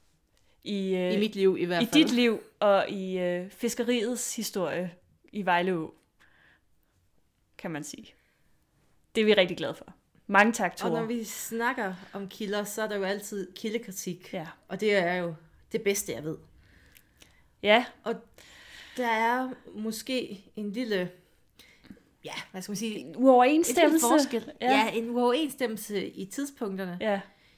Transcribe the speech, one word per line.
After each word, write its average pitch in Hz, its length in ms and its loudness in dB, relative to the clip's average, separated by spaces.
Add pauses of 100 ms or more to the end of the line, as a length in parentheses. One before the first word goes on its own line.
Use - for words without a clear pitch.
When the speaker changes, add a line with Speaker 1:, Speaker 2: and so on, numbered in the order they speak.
(640)
Speaker 1:
i, 190 300 -2
øh, 180 200 0
Speaker 2:
I 202 40 2
mit 208 160 0
liv 190 240 4
i 175 60 0
hvert 175 180 0
Speaker 1:
i 233 40 2
Speaker 2:
fald. 285 180 6
Speaker 1:
dit 226 80 0
liv 240 280 4 (200)
og 196 300 4
i, 190 280 -6
øh, 180 320 -4
fiskeriets 233 840 -2
historie 180 580 -4 (380)
i 196 140 -6
Vejle 180 320 2
Å, 160 160 -8 (1600)
kan 180 120 -10
man 147 140 -8
sige. - 300 -18 (1000)
Det 226 60 2
er 220 40 4
vi 214 100 6
rigtig 180 220 4
glade 156 180 -6
for. - 120 -18 (400)
Mange 208 260 6
tak, 185 240 -2
Thor. 190 140 -4
Speaker 2:
Og 233 100 0
når 226 60 -4
vi 226 180 -4
snakker 226 720 -6 (180)
om 196 160 -10
kilder, 208 360 -4
så 208 180 -6
er 214 60 -4
der 208 80 -4
jo 196 60 -4
altid 196 500 -6
kildekritik. 208 800 -8
Speaker 1:
Ja. 165 140 -8 (220)
Speaker 2:
Og 190 120 -8
det 208 160 2
er 180 180 2
jo 175 200 -4 (380)
det - 100 -4
bedste, 196 300 -2
jeg 127 120 -8
ved. 156 120 -6 (1300)
Speaker 1:
Ja. 214 220 4 (200)
Speaker 2:
Og 220 100 -4 (840)
der 247 100 -2
er 233 440 0 (240)
måske 220 720 -6 (120)
en 208 160 -6
lille, 202 380 -2 (1120)
ja, 147 80 -12 (180)
hvad 190 120 -12
skal 208 80 -12
man 202 60 -6
sige? 214 220 -6
Speaker 1:
En 160 180 -14
uoverensstemmelse. 269 880 6
Speaker 2:
En 233 60 4
lille 294 100 6 (180)
forskel. - 200 -14
Speaker 1:
Ja. 254 100 0
Speaker 2:
Ja, 220 220 4
en 226 180 -4
uoverensstemmelse 240 1000 0
i 190 140 -10
tidspunkterne. 196 760 -8
Speaker 1:
Ja. 202 200 0 (380)